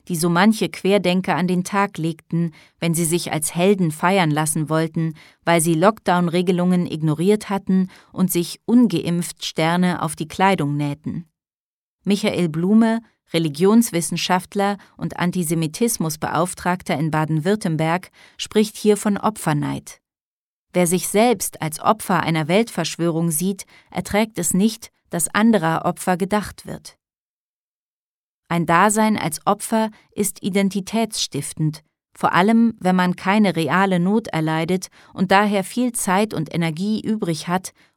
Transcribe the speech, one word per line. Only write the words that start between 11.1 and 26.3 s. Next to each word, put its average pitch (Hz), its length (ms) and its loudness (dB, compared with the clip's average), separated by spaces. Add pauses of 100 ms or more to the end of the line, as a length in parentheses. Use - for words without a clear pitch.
Michael 190 460 0
Blume, 220 520 2 (340)
Religionswissenschaftler 185 1400 0 (180)
und 165 220 -8
Antisemitismusbeauftragter 170 1800 -2
in 156 120 -2
Baden-Württemberg, 160 1000 -2 (280)
spricht - 380 -2
hier 208 200 4
von 202 220 -2
Opferneid. 147 840 -4 (720)
Wer 180 140 2
sich 175 180 -2
selbst 220 560 0
als 156 180 -6
Opfer 208 400 0
einer 156 280 -2
Weltverschwörung 170 840 -2
sieht, 185 340 -4 (280)
erträgt 208 480 -2
es 170 140 -2
nicht, 214 360 0 (180)
dass 170 240 -4
anderer 202 520 2
Opfer 180 320 -2
gedacht 196 500 -4